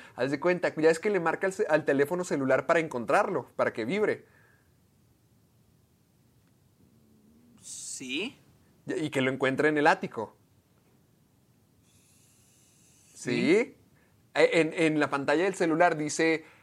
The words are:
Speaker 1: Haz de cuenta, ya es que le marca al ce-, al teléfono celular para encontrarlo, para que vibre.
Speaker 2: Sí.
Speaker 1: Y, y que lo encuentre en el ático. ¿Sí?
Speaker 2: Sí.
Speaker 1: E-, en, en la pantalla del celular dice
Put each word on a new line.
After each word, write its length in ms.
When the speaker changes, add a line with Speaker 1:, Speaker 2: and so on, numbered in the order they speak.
Speaker 1:
Haz 120
de 120
cuenta, 340
ya 140
es 100
que 100
le 120
marca 260
al 60
ce-, 160
al 160
teléfono 400
celular 400
para 160
encontrarlo, 760
para 160
que 140
vibre. 400
Speaker 2:
Sí. 760
Speaker 1:
Y, 80
y 40
que 120
lo 100
encuentre 380
en 80
el 100
ático. 480
¿Sí? 180
Speaker 2:
Sí. 440
Speaker 1:
E-, 280
en, 120
en 260
la 100
pantalla 360
del 100
celular 400
dice 500